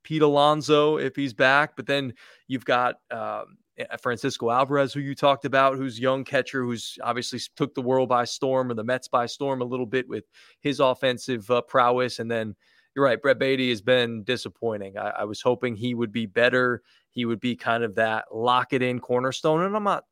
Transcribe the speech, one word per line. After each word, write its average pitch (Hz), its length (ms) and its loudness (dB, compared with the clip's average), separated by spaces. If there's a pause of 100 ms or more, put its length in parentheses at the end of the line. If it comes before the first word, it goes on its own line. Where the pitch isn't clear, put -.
Pete 156 180 -2
Alonso, 147 720 4
if 135 200 -4
he's 139 180 -4
back. 139 400 4
But 120 120 -12
then 139 280 -2 (320)
you've 127 180 -6
got, 123 360 2 (100)
um, 107 480 -8 (440)
Francisco 120 480 -2
Alvarez, 135 420 0
who 143 80 -6
you 139 140 -6
talked 139 320 2
about, 135 280 4
who's 131 240 -6
young 131 240 0
catcher, 131 400 -2
who's 120 400 -6
obviously 120 360 -4
s-, - 180 -10
took 143 180 -2
the 135 60 -6
world 127 300 2
by 120 160 4
storm 131 440 0
or 117 40 -4
the 107 100 -4
Mets 123 240 -2
by 123 160 2
storm 135 380 -4
a - 20 -4
little 127 220 -4
bit 127 200 -2
with 113 180 -10 (360)
his 143 200 -2
offensive, 123 680 -2
uh, 120 120 2
prowess. 123 560 2
And 117 120 -6
then 110 240 -4 (400)
you're 139 120 2
right, 113 160 0
Brett 135 160 2
Baty 135 320 0
has 110 100 -2
been 117 420 2
disappointing. 107 760 -6
I, 104 120 -4 (100)
I 107 40 -4
was 104 160 -8
hoping 123 360 0
he 120 180 -4
would 117 180 -2
be 113 140 -4
better. 123 560 2 (260)
He 123 160 -6
would 117 160 -2
be 123 160 -2
kind 117 260 -2
of 107 120 -4
that 110 360 0
lock 123 440 0
it 127 80 0
in 123 180 -2
cornerstone. 131 640 0
And 196 120 -2
I'm 214 100 -4
not 185 280 -2